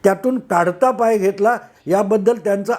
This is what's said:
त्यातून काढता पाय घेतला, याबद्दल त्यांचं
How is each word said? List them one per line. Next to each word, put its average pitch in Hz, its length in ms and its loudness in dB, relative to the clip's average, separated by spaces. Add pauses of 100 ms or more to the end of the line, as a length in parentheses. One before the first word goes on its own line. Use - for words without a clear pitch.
त्यातून 226 360 0
काढता 180 520 0
पाय 226 260 0
घेतला, 202 400 0 (280)
याबद्दल 202 520 0
त्यांचं 202 420 -2